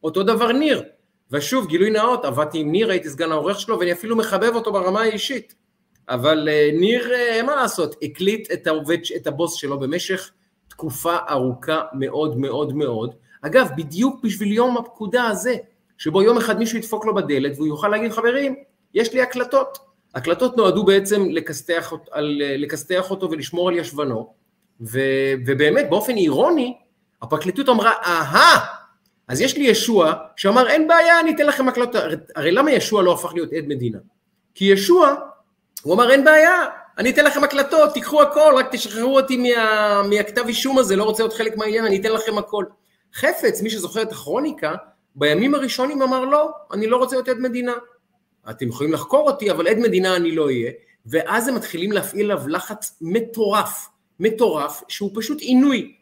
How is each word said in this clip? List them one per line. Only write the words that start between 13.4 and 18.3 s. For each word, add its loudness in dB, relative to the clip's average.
אגב, 0
בדיוק -4
בשביל -2
יום 0
הפקודה -4
הזה, -2
שבו 0
יום 6
אחד 0
מישהו -2
ידפוק -6
לו 0
בדלת, -2
והוא -4
יוכל -2
להגיד, -2
"חברים, -2